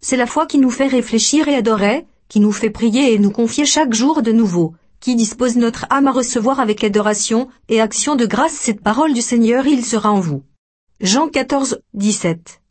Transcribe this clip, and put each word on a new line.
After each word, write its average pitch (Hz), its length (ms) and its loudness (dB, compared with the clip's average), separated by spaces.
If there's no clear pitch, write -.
C'est - 160 -4
la 247 100 0
foi 294 200 -2
qui 302 100 -4
nous 262 140 4
fait 269 160 -2
réfléchir 254 600 0
et 285 80 2
adorer, 220 500 0
qui 214 100 2
nous 208 120 4
fait 220 180 -2
prier 233 420 2
et 214 60 2
nous 202 120 4
confier 233 360 -2
chaque 285 260 0
jour 269 300 0
de 220 100 0
nouveau, 175 400 2
qui 247 160 -2
dispose 233 420 0
notre 233 340 0
âme 277 160 2
à 269 60 2
recevoir 247 460 0
avec 214 240 -2
adoration 214 680 -2
et 220 140 2
action 247 340 -2
de 233 80 2
grâce 247 300 -2
cette 214 260 -4
parole 277 320 0
du 240 80 0
Seigneur, « 240 460 0
Il 269 180 2
sera 214 260 -2
en 202 100 2
vous. » 147 220 -4
Jean 247 280 0
quatorze, 277 520 -4
dix-sept. 190 800 -4